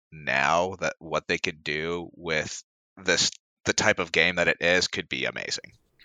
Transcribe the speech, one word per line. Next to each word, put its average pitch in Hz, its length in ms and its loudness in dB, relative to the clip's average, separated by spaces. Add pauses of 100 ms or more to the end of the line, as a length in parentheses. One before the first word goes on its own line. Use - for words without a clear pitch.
(120)
now, 78 680 0
that 78 180 -2
what 78 280 -6
they 87 120 0
could 78 260 -4
do 82 500 -4
with 80 480 -4 (400)
this, 90 280 2 (340)
the 104 80 2
type - 260 2
of 85 140 -4
game 85 220 4
that 87 140 2
it 76 120 2
is, 87 280 4
could 87 200 -6
be 64 160 -4
amazing. - 480 -8 (320)